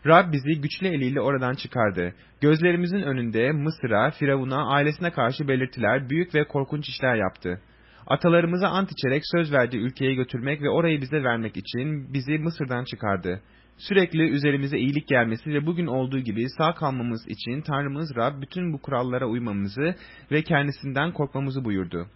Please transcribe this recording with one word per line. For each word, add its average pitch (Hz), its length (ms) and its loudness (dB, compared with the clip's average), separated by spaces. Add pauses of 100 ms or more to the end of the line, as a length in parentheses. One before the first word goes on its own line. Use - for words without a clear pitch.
Rab 170 280 6
bizi 147 280 0
güçlü 165 260 -4
eliyle 139 340 0
oradan 131 320 0
çıkardı. 101 600 0 (280)
Gözlerimizin 175 600 4
önünde 123 500 0
Mısır'a, 143 600 2
Firavun'a, 135 560 0
ailesine 147 440 2
karşı 135 360 0
belirtiler, 127 640 0
büyük 165 260 -2
ve 151 120 2
korkunç 147 420 -4
işler 127 260 0
yaptı. 92 460 -2 (460)
Atalarımıza 170 600 4
ant 185 240 0
içerek 139 300 0 (140)
söz 160 180 0
verdiği 123 240 2
ülkeye 131 360 0
götürmek 127 480 -2
ve 143 80 0
orayı 156 320 2
bize 135 220 -2
vermek 113 340 0
için 131 560 -6
bizi 139 240 -2
Mısır'dan 143 460 -4
çıkardı. 98 580 -4 (360)
Sürekli 170 520 2
üzerimize 139 480 0
iyilik 139 300 0
gelmesi 120 460 2
ve 147 120 0
bugün 170 220 0
olduğu 131 320 -2
gibi 117 380 -2
sağ 165 160 2
kalmamız 123 540 -4
için 120 340 -6
Tanrımız 143 540 -4
Rab 135 260 -2
bütün 175 320 -4
bu 139 80 -6
kurallara 127 460 -2
uymamızı 113 680 -2 (360)
ve 151 120 4
kendisinden 143 680 0
korkmamızı 135 540 -4
buyurdu. 90 500 -2